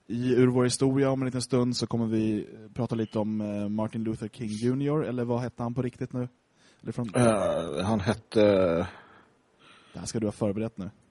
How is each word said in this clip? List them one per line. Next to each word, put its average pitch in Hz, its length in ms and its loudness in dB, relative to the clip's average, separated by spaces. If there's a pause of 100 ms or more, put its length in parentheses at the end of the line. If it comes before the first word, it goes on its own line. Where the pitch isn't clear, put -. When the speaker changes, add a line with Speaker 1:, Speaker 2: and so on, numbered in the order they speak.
Speaker 1:
i 123 280 0
Ur 127 120 8
vår 123 160 4
historia 135 480 2
om 135 100 0
en 131 40 -2
liten 127 160 -4
stund 123 360 0
så 113 100 -2
kommer 117 180 -2
vi, 110 340 0
eh, 110 340 -14
prata 120 220 -4
lite 110 240 -2
om, 107 220 -2
eh, 104 280 -4
Martin 110 340 -4
Luther 110 240 -4
King 113 200 -10
junior. 131 580 -2
Eller 123 180 -4
vad 120 160 -2
hette 123 240 -6
han 120 100 -4
på 123 80 -4
riktigt 127 320 -6
nu? 123 140 -4 (540)
Eller - 100 -10
från 120 240 -6
Speaker 2:
Eh, 87 720 2
han 110 140 2
hette 101 420 0 (1500)
Speaker 1:
Det - 60 -14
här 87 60 -10
ska - 140 -4
du 110 80 0
ha 101 40 -2
förberett 107 460 -4
nu. 92 120 -10 (220)